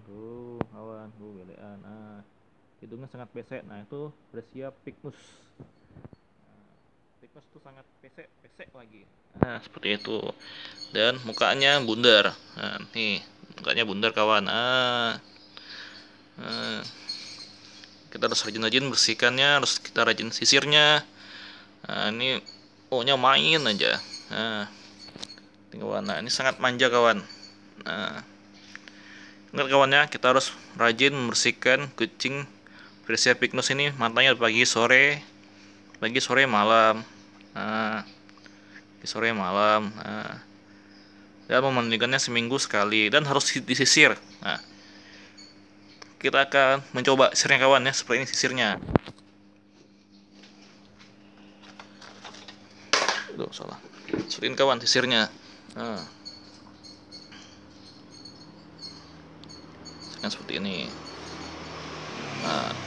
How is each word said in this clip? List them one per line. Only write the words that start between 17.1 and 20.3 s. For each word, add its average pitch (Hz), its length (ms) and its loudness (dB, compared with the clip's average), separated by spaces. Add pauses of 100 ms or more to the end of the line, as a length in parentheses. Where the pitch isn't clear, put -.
kita 117 160 -6
harus 113 160 -2
rajin-rajin 113 480 -2
bersihkannya, 127 720 2
harus - 160 -2
kita - 240 -2
rajin 113 320 2